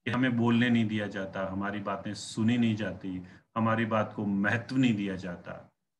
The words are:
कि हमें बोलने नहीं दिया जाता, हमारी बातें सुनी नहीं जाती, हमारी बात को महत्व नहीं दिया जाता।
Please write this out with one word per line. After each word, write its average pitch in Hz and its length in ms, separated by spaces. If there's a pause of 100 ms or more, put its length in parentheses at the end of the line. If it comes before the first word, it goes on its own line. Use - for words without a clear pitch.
कि 113 60
हमें 123 260
बोलने 117 320
नहीं 113 160
दिया 107 220
जाता, 95 440
हमारी 101 280
बातें 98 340
सुनी 113 440
नहीं 113 180
जाती, 92 460 (360)
हमारी 113 280
बात 107 300
को 107 100
महत्व 101 520
नहीं 120 180
दिया 98 200
जाता। 90 360 (480)